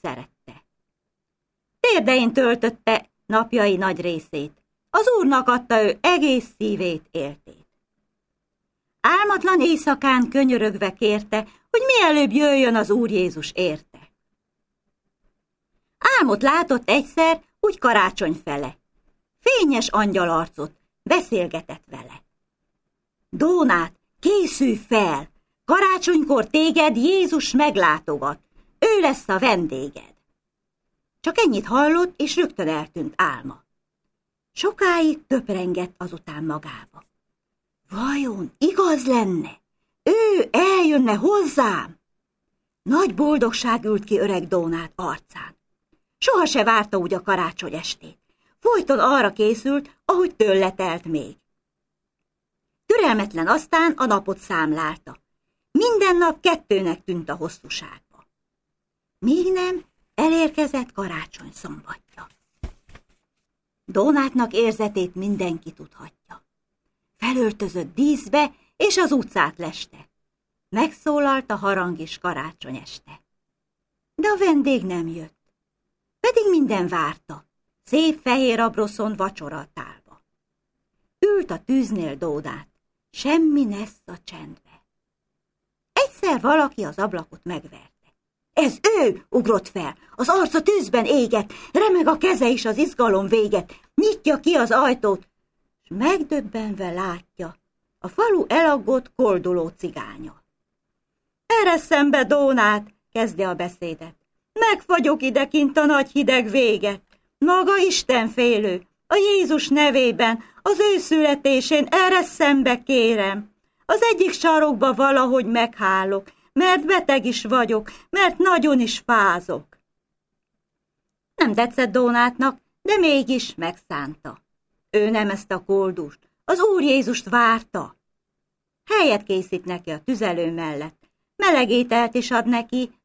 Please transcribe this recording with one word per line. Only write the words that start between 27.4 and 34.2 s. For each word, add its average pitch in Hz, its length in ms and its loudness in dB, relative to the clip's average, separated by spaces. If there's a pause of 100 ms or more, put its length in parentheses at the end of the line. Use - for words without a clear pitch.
meglátogat. 160 880 0 (400)
Ő 440 200 4
lesz 277 280 0
a 190 120 -2
vendéged.” 170 760 -4 (1040)
Csak 320 180 -4
ennyit 262 280 2
hallott, 311 560 0
és 302 140 -4
rögtön 277 320 -2
eltűnt 156 480 -8
álma. 135 480 -6 (880)